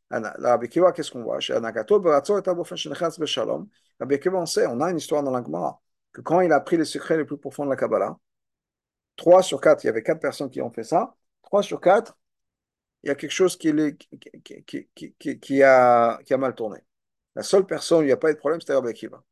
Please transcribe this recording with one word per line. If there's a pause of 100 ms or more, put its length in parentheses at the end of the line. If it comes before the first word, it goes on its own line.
(100)
Ana-,
la
Rabbi
Akiva,
qu'est-ce
qu'on
voit ?
Chez
Anagato,
Beratzo,
et
Abofen,
Shenechas,
Beshalom. (300)
Rabbi
Akiva,
on
sait,
on
a
une
histoire
dans
la
Gemara, (320)
que
quand
il
a
appris
les
secrets
les
plus
profonds
de
la
Kabbalah, (1000)
trois
sur
quatre,
il
y
avait
quatre
personnes
qui
ont
fait
ça, (280)
trois
sur
quatre, (840)
il
y
a
quelque
chose
qui,
les,
qui,
qui,
qui,
qui,
qui,
qui
a,
qui
a
mal
tourné. (560)
La
seule
personne
où
il
n'y
a
pas
eu
de
problème,
c'était
Rabbi
Akiva.